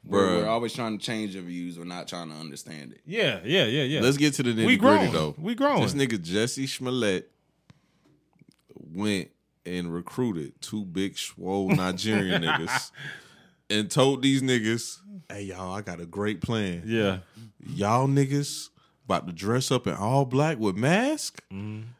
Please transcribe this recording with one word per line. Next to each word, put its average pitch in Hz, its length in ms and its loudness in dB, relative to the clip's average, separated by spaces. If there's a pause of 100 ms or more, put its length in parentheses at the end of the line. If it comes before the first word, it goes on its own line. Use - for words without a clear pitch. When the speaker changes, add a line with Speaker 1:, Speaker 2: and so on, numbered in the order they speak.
Speaker 1:
We're, 98 140 2
Speaker 2:
Bruh. 90 220 4
Speaker 1:
we're 107 80 0
always 117 240 -2
trying 110 260 -4
to - 60 -10
change 110 280 -6
your 95 100 -10
views. 87 360 -8
We're 85 60 -12
not 87 240 -10
trying 85 200 -10
to 78 60 -14
understand 76 560 -14
it. - 140 -20
Speaker 3:
Yeah, 151 400 0
yeah, 160 180 4
yeah, 131 200 2
yeah. 135 180 0
Speaker 2:
Let's 135 160 4
get 143 160 4
to 139 100 -2
the 120 100 2
Speaker 3:
We 113 240 4
Speaker 2:
nitty-gritty, - 0 -
Speaker 3:
growing. 254 360 6
Speaker 2:
though. 156 240 2
Speaker 3:
We 196 180 -6
growing. 269 260 4
Speaker 2:
This 98 120 2
nigga 120 280 0
Jesse 113 460 -2
Smollett 123 640 -2 (1600)
went 98 360 -2 (360)
and 87 280 -4
recruited 87 680 -4
two 107 240 -6
big 92 320 -4
swole 95 520 -4
Nigerian 92 720 0
Speaker 3:
<laughs> - 20 -2
Speaker 2:
niggas 82 480 -2 (760)
and 104 200 0
told 135 320 4
these 135 200 4
niggas, 117 580 0 (300)
"Hey, 101 140 -10
y'all, 92 300 -8
I 104 80 -6
got 90 200 -10
a 87 40 -10
great 98 360 -4
plan. 95 440 -2
Speaker 3:
Yeah. 104 340 2 (460)
Speaker 2:
Y'all 110 420 2
niggas 139 640 2 (360)
about 82 220 0
to 90 60 -8
dress 110 380 0
up 123 160 2
in 85 60 0
all 127 320 2
black 135 340 2
with 101 160 2
mask, 208 680 0 (100)
Speaker 3:
Mm-hmm. 107 320 -10 (160)